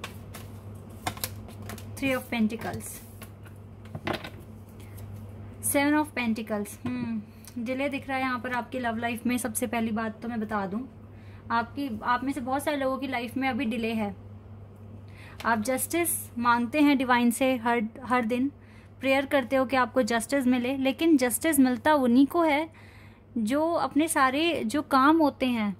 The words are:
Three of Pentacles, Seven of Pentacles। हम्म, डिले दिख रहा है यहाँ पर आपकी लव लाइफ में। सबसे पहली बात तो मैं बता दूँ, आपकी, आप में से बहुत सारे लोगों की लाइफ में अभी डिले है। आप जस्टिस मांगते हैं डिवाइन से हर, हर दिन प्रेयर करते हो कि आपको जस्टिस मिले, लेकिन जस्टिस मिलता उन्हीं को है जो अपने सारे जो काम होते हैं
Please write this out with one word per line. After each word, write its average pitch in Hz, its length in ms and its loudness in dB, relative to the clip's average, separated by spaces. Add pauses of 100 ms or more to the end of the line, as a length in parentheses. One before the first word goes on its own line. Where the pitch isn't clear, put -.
(2000)
Three 269 160 0
of 254 180 -4
Pentacles, 220 640 -2 (2750)
Seven 285 360 4
of 302 160 -2
Pentacles। 220 720 -2
हम्म, 240 340 -4 (380)
डिले 262 300 -2
दिख 269 200 -6
रहा 269 80 -2
है 262 60 0
यहाँ 254 160 -2
पर 247 140 -6
आपकी 247 260 -4
लव 233 180 -2
लाइफ 233 300 -2
में। 247 120 2
सबसे 240 280 -2
पहली 226 240 -2
बात 220 320 -4
तो 233 60 -6
मैं 233 120 -4
बता 214 260 -2
दूँ, 226 220 -6 (600)
आपकी, 233 540 -2
आप 262 200 0
में 277 80 -2
से 285 80 -4
बहुत 262 240 -2
सारे 294 120 0
लोगों 262 220 0
की 269 80 -6
लाइफ 247 300 -4
में 262 120 0
अभी 262 160 0
डिले 226 280 -2
है। 208 400 -4 (1120)
आप 226 120 2
जस्टिस 262 800 -2
मांगते 240 420 2
हैं 285 180 6
डिवाइन 240 320 4
से 262 260 2
हर, 233 260 2 (220)
हर 247 200 2
दिन 247 260 0 (500)
प्रेयर 269 260 2
करते 269 300 2
हो 262 80 4
कि 262 120 0
आपको 254 260 2
जस्टिस 240 440 2
मिले, 254 300 2
लेकिन 269 400 4
जस्टिस 262 420 4
मिलता 254 360 6
उन्हीं 262 320 8
को 349 160 2
है 311 280 2 (680)
जो 285 340 0
अपने 302 360 2
सारे 294 560 2
जो 285 180 0
काम 285 360 6
होते 277 280 4
हैं 214 340 0